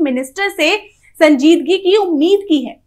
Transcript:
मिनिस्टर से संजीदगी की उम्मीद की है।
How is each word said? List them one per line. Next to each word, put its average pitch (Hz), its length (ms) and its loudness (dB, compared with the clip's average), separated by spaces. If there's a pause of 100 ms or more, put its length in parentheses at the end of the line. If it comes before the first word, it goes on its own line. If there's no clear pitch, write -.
मिनिस्टर 269 500 -4
से 370 240 -2 (420)
संजीदगी 302 600 2
की 381 200 0
उम्मीद 359 440 0
की 359 180 -2
है। 240 160 -12 (120)